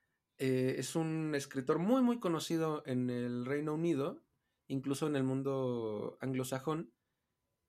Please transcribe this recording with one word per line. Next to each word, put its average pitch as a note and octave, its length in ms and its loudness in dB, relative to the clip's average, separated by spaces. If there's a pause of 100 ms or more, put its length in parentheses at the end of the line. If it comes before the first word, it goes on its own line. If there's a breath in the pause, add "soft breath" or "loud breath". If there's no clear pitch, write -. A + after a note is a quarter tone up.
(380)
eh, C3 400 2
es C3 180 -4
un D#3+ 400 0
escritor C#3 440 0
muy, A#3 220 4
muy A#3+ 180 4
conocido D#3+ 640 0
en B2 240 0
el B2 360 -2
Reino D3 280 -2
Unido, D#3+ 500 0 (440)
incluso C#3 400 -2
en D3+ 80 0
el C3+ 80 2
mundo C3 960 -2
anglosajón C3 720 -2 (760)